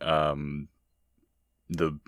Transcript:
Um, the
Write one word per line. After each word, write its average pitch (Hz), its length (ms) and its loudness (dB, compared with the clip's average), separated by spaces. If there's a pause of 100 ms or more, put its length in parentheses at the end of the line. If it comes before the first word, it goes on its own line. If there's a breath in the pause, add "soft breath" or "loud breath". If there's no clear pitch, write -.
Um, 73 680 0 (1000)
the 80 380 0